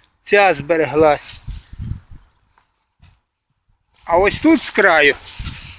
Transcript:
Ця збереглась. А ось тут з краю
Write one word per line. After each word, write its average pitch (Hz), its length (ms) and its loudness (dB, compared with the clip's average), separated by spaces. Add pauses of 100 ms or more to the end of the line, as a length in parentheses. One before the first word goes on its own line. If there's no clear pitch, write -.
(220)
Ця 196 320 2
збереглась. 147 880 -2 (2750)
А 170 120 0
ось 196 220 2
тут 311 220 4
з - 80 0
краю 160 460 2 (640)